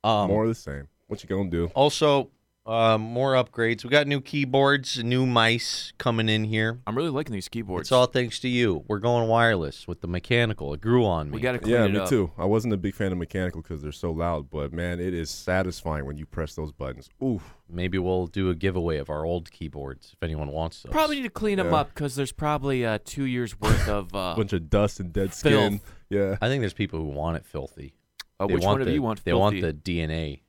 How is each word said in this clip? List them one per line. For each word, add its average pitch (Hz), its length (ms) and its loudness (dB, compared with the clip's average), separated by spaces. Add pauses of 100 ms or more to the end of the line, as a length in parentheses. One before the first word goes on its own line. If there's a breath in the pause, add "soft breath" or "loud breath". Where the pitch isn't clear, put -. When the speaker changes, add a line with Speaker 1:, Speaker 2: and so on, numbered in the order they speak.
Speaker 1:
Um, 104 260 2
Speaker 2:
More 107 140 2
of 117 60 2
the 113 60 -2
same. 69 320 -12 (200)
What - 160 -10
you - 60 -20
gonna 95 200 0
do? 85 260 0
Speaker 1:
Also, 143 540 4 (360)
uh, 113 320 4
more 120 360 0
upgrades. 117 520 2
We 120 40 -8
got 143 180 6
new 143 120 0
keyboards, 139 840 2
new 123 240 2
mice 117 720 2
coming 113 300 2
in 110 160 2
here. 110 420 -2
Speaker 3:
I'm 107 120 -4
really 165 120 0
liking 139 220 -4
these 98 160 -8
keyboards. 95 400 -6
Speaker 1:
It's - 60 0
all 127 140 6
thanks 123 340 -2
to 127 80 -2
you. 113 400 2
We're 104 100 0
going 117 300 2
wireless 113 580 2
with 90 140 -8
the 90 60 -8
mechanical. 90 680 0
It 76 80 -8
grew 117 240 4
on 80 240 0
me. 90 60 -6
Speaker 3:
We 110 60 -4
gotta 123 180 0
clean 113 160 0
Speaker 2:
Yeah, 113 100 6
Speaker 3:
it 95 80 4
Speaker 2:
me 104 60 2
Speaker 3:
up. 92 100 -2
Speaker 2:
too. 104 280 2
I 80 60 -4
wasn't 110 300 2
a 98 40 0
big 95 160 -4
fan 95 200 -2
of 92 40 -4
mechanical 87 440 -4
'cause 76 200 -10
they're 73 120 -8
so 85 180 -4
loud, 80 380 -4
but, 71 240 -6
man, 87 260 -4
it 90 140 -2
is 82 160 -4
satisfying 90 760 -4
when 73 120 -10
you 78 80 -10
press - 300 -8
those 78 180 -8
buttons. 65 360 -12 (140)
Oof. 117 320 -4 (140)
Speaker 1:
Maybe 90 280 -2
we'll 90 300 0
do 95 220 0
a 87 60 0
giveaway 85 420 0
of 71 120 -6
our 76 160 -4
old 85 260 -4
keyboards 69 600 -12
if - 80 -12
anyone 76 300 -4
wants 80 320 -6
those. - 80 -12
Speaker 3:
Probably 302 260 0
need 269 60 -6
to 233 60 -6
clean 208 320 -2
'em 175 60 0
Speaker 2:
Yeah. 165 100 2
Speaker 3:
up - 180 -2
'cause 139 200 -6
there's 135 180 -4
probably, 139 520 -2
uh, 110 200 0
two - 200 -6
years 123 360 -4
worth - 260 4
of, 98 260 -2
uh, 90 220 -2
Speaker 2:
<laughs> - 20 -2
Bunch 104 140 0
of 85 180 -2
dust 104 300 2
and 87 140 -8
dead 95 200 0
Speaker 3:
filth. - 20 -14 (400)
Speaker 2:
skin. 104 60 -8 (280 soft breath)
Yeah. 98 320 2
Speaker 1:
I 117 80 2
think 139 120 0
there's 101 120 -2
people 90 260 -4
who 80 80 -4
want 76 300 -2
it - 80 -10
filthy. 69 480 -12 (480)
Speaker 3:
Uh, 98 60 2
Speaker 1:
They 90 80 4
Speaker 3:
which 87 100 2
Speaker 1:
want 101 100 4
Speaker 3:
one 135 60 0
of - 60 0
Speaker 1:
the, - 60 2
Speaker 3:
you 147 80 2
want 110 220 -2
Speaker 1:
they 87 100 2
want 101 220 4
Speaker 3:
filthy? 90 120 0
Speaker 1:
the 78 60 -2
D 85 280 -2
N 78 100 -2
A. 78 380 -6